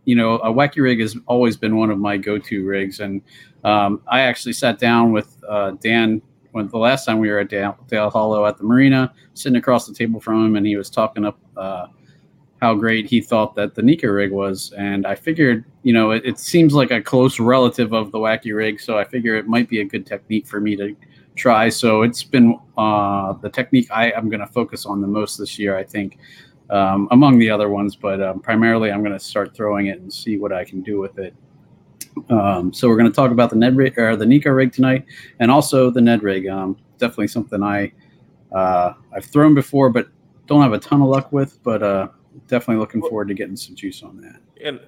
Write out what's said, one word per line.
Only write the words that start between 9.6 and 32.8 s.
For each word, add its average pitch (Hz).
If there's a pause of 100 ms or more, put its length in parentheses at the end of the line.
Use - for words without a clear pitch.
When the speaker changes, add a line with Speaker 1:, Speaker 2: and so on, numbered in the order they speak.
Speaker 1:
the -
table 113
from 110
him, 110
and 101
he 104
was 98
talking 107
up, 104 (160)
uh, 95 (760)
how 117
great 110
he 117
thought 110
that 104
the 110
Nika 135
rig 101
was. 98
And 98
I 98
figured, 135 (180)
you 123
know, 110
it, 113
it 123
seems 160
like 131
a 113
close 131
relative 120
of 107
the 110
wacky 110
rig, 107
so 110
I 101
figure 113
it 104
might 117
be 110
a -
good 98
technique 107
for 104
me 107
to 101 (400)
try. 113
So 113
it's 120
been, 117 (200)
uh, 101
the 104
technique 127
I 113
am 113
gonna 104
focus -
on 101
the 98
most 104
this 101
year, 98
I 98
think, 101 (520)
um, 98
among 131
the 110
other 104
ones, 101
but, 98
um, 95
primarily 113
I'm 101
gonna 101
start -
throwing 101
it 92
and 92
see 107
what 98
I 90
can 92
do 101
with 98
it. 92 (920)
Um, 98
so -